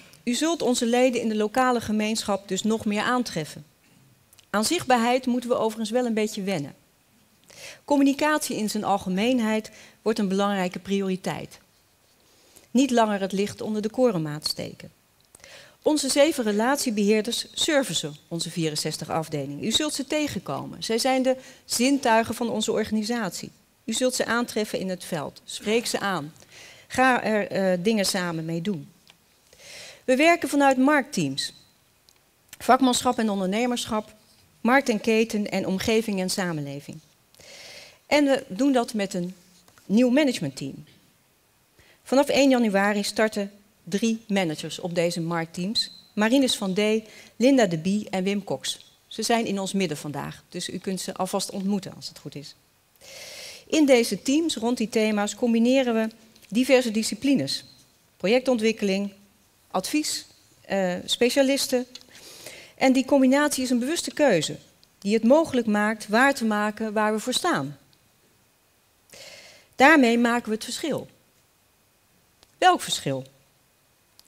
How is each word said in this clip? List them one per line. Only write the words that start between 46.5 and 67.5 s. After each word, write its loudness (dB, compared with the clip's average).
van -4
Dee, 0
Linda 6
de 0
Bie -2
en -2
Wim -2
Cox. -8
Ze -8
zijn 2
in -2
ons -6
midden 0
vandaag, -10
dus -8
u -8
kunt -6
ze -8
alvast -4
ontmoeten -4
als -14
het -18
goed -16
is. -16
In 4
deze 6
teams 2
rond -2
die -2
thema's 0
combineren 2
we 0
diverse 4
disciplines. -2
Projectontwikkeling, 0
advies, -2
eh, -2
specialisten. 2
En 4
die 2
combinatie 4
is -2
een 2
bewuste -4
keuze 2
die -2
het 2
mogelijk 4
maakt 0
waar 4
te -6
maken -2
waar 0
we -2
voor -4
staan. -2